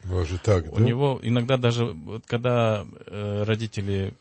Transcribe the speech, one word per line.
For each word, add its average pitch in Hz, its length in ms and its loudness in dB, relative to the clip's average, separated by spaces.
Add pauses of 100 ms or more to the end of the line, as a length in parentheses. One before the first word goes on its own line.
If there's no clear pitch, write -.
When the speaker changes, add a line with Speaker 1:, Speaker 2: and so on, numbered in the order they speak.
Speaker 1:
Даже 92 340 -2
так, 87 340 2
Speaker 2:
У - 60 -2
Speaker 1:
да? 104 60 4
Speaker 2:
него 127 400 2
иногда 120 340 2
даже, 120 280 2
вот 101 400 -8
когда, 117 600 0 (220)
э, 104 360 -4
родители 101 760 -2